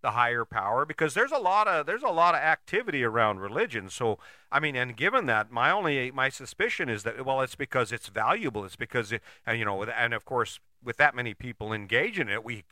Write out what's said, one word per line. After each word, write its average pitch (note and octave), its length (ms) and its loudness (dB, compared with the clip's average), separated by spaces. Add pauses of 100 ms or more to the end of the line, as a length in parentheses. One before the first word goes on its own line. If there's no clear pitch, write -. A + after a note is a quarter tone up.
The B2 100 0
higher A#2+ 340 2
power? A2+ 380 0
Because D3+ 300 -2
there's B3 180 2
a D#4 60 0
lot G#3 300 4
of, D#3+ 180 2
there's G3+ 160 -4
a C#4+ 60 -2
lot E3+ 260 6
of E3 80 2
activity D#3 640 0
around A2 360 4
religion. A2 500 -4
So, A2+ 280 -2 (340)
I C#3 80 2
mean, D3+ 160 -2
and B2 220 -2
given F#3+ 300 0
that, A2 240 2
my B2 180 2
only, D3+ 400 0
my C3 200 0
suspicion F#3 600 -4
is G#2 140 -4
that, A2+ 200 -6
well, C3+ 180 0
it's B2+ 140 -2
because B2 360 -2
it's A#2+ 160 -8
valuable. A2 580 0
It's F#2+ 100 -14
because, A2+ 360 -4
it, A#2 100 -4 (240)
and, A2+ 140 -2
you A2+ 60 -2
know, G2+ 180 -2
and A#2 320 0
of G#2+ 100 -6
course, A#2+ 340 -2 (240)
with A#2+ 140 -6
that D3 160 6
many A#2+ 220 -6
people A2 360 -8
engaged A#2 460 0
in B2 120 -2
it, A2 140 -2
we A2 280 -10